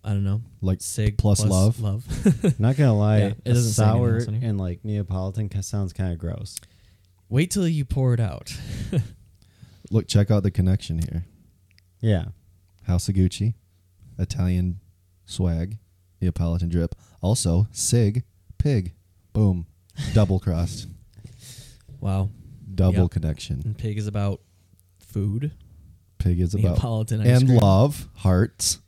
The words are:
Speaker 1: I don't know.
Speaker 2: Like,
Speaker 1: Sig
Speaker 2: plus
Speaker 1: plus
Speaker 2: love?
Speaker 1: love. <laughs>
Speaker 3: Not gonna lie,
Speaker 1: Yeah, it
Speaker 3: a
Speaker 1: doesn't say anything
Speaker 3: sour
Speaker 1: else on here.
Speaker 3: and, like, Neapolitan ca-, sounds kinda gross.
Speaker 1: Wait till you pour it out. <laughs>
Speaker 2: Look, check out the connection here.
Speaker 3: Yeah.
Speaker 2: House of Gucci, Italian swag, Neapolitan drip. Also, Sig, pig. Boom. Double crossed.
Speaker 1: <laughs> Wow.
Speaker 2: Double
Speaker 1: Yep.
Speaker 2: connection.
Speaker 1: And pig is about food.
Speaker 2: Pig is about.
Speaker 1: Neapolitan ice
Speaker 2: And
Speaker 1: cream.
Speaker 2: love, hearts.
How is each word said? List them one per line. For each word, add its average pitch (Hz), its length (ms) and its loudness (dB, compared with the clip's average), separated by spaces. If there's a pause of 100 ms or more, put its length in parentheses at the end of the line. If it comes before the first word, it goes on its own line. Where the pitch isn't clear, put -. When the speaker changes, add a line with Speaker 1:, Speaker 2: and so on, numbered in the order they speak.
Speaker 1:
I 101 80 -6
don't 98 140 0
know. 101 160 0 (220)
Speaker 2:
Like, 92 180 0
Speaker 1:
Sig 107 380 -2
Speaker 2:
plus 104 260 4
Speaker 1:
plus 107 60 2
Speaker 2:
love? 98 300 4
Speaker 1:
love. 117 800 0
<laughs> - 0 -
Speaker 3:
Not 123 160 2
gonna 131 200 4
lie, 104 220 4
Speaker 1:
Yeah, 101 80 4
it 104 180 -4
Speaker 3:
a 123 100 0
Speaker 1:
doesn't 117 180 2
say 107 120 2
anything 110 160 4
Speaker 3:
sour 120 140 2
Speaker 1:
else 117 140 -2
on 107 60 -6
here. 117 140 -4
Speaker 3:
and, 104 100 -2
like, 90 260 -6
Neapolitan 98 640 -4
ca-, 98 100 -6
sounds 98 320 -6
kinda 90 240 -4
gross. 82 400 -10 (720)
Speaker 1:
Wait 151 220 0
till 185 180 -2
you 151 160 -2
pour 127 300 0
it 117 60 0
out. 92 360 -6 (340)
<laughs> - 1000 -10
Speaker 2:
Look, - 180 0
check 101 220 2
out 101 140 2
the 98 60 2
connection 92 480 0
here. 82 280 -6 (760)
Speaker 3:
Yeah. 104 260 2 (580)
Speaker 2:
House 90 240 0
of 95 80 0
Gucci, 95 380 0 (640)
Italian 90 640 -2 (460)
swag, 90 500 -4 (460)
Neapolitan 85 480 -2
drip. 85 240 -2 (260)
Also, 92 520 0
Sig, 117 500 0 (360)
pig. 104 360 -2 (380)
Boom. 95 340 2 (480)
Double 95 240 4
crossed. 87 540 -4
Speaker 1:
<laughs> - 40 -20 (1040)
Wow. 98 300 -2 (460)
Speaker 2:
Double 92 300 4
Speaker 1:
Yep. 85 60 0
Speaker 2:
connection. 76 540 -4
Speaker 1:
And 110 120 -6
pig 107 220 -6
is 104 80 -4
about 101 340 -4 (600)
food. 110 500 -4 (760)
Speaker 2:
Pig 87 120 2
is 90 140 0
about. 101 220 0
Speaker 1:
Neapolitan 110 460 -2
ice 123 180 6
Speaker 2:
And 131 80 4
Speaker 1:
cream. 127 100 6
Speaker 2:
love, 104 580 4
hearts. - 720 0